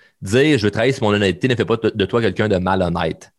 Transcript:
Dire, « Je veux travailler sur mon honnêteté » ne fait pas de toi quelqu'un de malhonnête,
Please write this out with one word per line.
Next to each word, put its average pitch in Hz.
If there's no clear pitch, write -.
Dire, « 135
Je 104
veux 101
travailler 123
sur 123
mon 104
honnêteté » 98
ne 120
fait 107
pas 110
de 110
toi 120
quelqu'un 107
de 104
malhonnête, 87